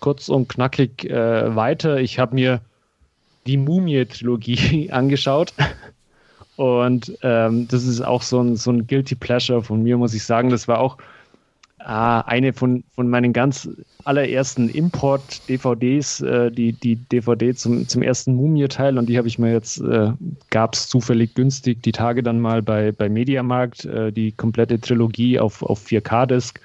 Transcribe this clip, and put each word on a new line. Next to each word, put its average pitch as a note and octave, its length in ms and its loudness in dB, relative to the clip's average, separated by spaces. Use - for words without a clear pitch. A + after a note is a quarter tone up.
kurz C#3+ 300 -2
und C3+ 180 2
knackig, B2+ 560 -2
äh, A2+ 500 0
weiter. C#3 460 0
Ich B2+ 180 -4
hab B2+ 140 2
mir B2+ 300 2
die C#3 120 0
Mumie-Trilogie C#3 1300 0
<laughs> - 20 -12
angeschaut. C#3 600 0
Und, B2 560 0
ähm, A#2 460 2
das B2 160 0
ist B2 160 -2
auch B2 220 0
so B2 180 0
ein, A#2+ 160 2
so B2 140 -2
ein A#2+ 160 2
Guilty C3+ 280 0
Pleasure B2 480 0
von A2 200 -2
mir, A#2+ 160 2
muss A#2 160 0
ich G#2+ 100 -6
sagen. A#2+ 240 2
Das A#2+ 180 0
war A#2 140 2
auch, C3+ 160 0
äh, - 60 -20
eine A#2 680 0
von, B2+ 320 0
von B2 140 -2
meinen B2 240 2
ganz C3+ 360 0
allerersten C3+ 640 0
Import-D C#3 880 -2
V B2 180 0
Ds, C3 460 -2
äh, B2 280 0
die, A#2 220 0
die A#2 240 0
D A#2+ 260 -2
V A#2 140 0
D A#2+ 180 0
zum, A#2+ 340 -2
zum B2 140 0
ersten B2+ 320 0
Mumie-Teil. C#3 640 0
Und A#2+ 100 0
die A#2+ 80 2
hab A#2+ 80 2
ich A#2 140 -4
mir A#2 140 2
jetzt, A2+ 280 -4
äh, A2+ 320 2
gab's - 380 0
zufällig A#2 460 0
günstig B2+ 480 0
die A2+ 100 0
Tage A#2+ 300 -2
dann A#2 180 0
mal A2+ 200 0
bei, G#2+ 320 0
bei G#2 160 -2
Mediamarkt, B2 800 0
äh, A2 260 -4
die A2 200 -2
komplette A#2 480 0
Trilogie A#2 580 0
auf, G#2+ 240 -2
auf - 160 -2
vier A2 220 -2
K A#2+ 260 0
Disc. B2 380 -2